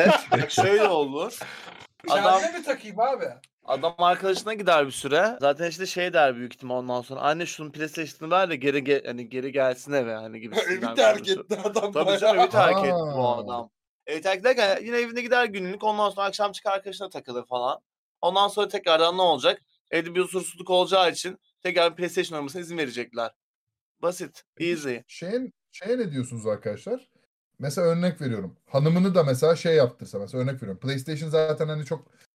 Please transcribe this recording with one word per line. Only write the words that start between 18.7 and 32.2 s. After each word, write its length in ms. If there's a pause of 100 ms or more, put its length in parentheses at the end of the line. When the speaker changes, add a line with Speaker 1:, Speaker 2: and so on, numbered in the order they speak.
Speaker 2:
ne 60
olacak? 380 (300)
Evde 240
bir 60
huzursuzluk 500
olacağı 400
için 280 (240)
tekrar 340
PlayStation 400
oynamasına 260
izin 160
verecekler. 520 (720)
Basit. 400 (140)
Speaker 1:
Peki 140
Speaker 2:
Easy. 260 (100)
Speaker 1:
şeye, 460 (200)
şeye 260
ne 140
diyorsunuz 340
arkadaşlar? 600 (500)
Mesela 280
örnek 340
veriyorum. 360 (140)
Hanımını 440
da 100
mesela 320
şey 200
yaptırsa, 420
mesela 260
örnek 100
veriyorum. 260
PlayStation 500
zaten 380
hani 160
çok, 280 (220)